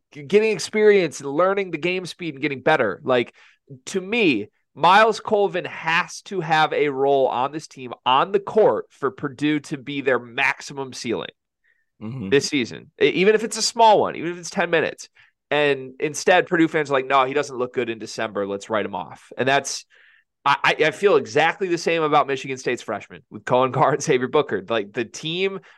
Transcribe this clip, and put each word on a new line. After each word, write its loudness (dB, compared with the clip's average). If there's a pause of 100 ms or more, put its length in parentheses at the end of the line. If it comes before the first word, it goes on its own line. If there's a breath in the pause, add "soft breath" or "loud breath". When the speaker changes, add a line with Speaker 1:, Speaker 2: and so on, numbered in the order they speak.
(120)
Speaker 1:
g-, -18
getting 4
experience 2
and -10
learning 0
the -6
game -4
speed -10
and -12
getting -4
better. 2
Like, 0 (540 soft breath)
to -4
me, 0 (260)
Miles 4
Colvin -2
has -2
to -6
have 2
a 2
role 2
on -2
this -12
team -14 (120)
on 4
the 0
court 2
for -6
Purdue -4
to -10
be -8
their 2
maximum -6
ceiling -6 (720)
Speaker 2:
Mm-hmm. -10
Speaker 1:
this 2
season, -6 (100)
e-, 4
even 2
if 0
it's -8
a -6
small 4
one, 0
even -8
if -12
it's -16
ten -2
minutes. -2 (400 soft breath)
And 0
instead, 2
Purdue 2
fans -2
are 2
like, 0
"No, 4
he -2
doesn't -2
look -4
good -2
in -8
December. -6
Let's -8
write 0
him -8
off." -12
And 0
that's, 0 (580 soft breath)
I, 2
I, 2
I 2
feel 2
exactly 0
the 0
same -2
about 2
Michigan -6
State's -4
freshmen -12
with -18
Coen 2
Carr 4
and -4
Xavier 0
Booker. 0
Like, -4
the -6
team -6 (160 soft breath)